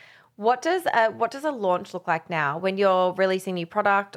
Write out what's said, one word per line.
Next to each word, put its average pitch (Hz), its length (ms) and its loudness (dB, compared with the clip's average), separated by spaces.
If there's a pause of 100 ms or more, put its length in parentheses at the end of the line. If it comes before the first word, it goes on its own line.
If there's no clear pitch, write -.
(360)
What 240 260 0
does 349 220 0 (100)
a, 226 160 4
what 233 200 -2
does 269 140 -8
a 311 60 -2
launch 196 420 -2
look 180 160 -8
like 165 220 -2
now 156 260 -2
when 190 220 -2
you're 185 340 4
releasing 185 440 0
new 170 100 -6
product 202 500 0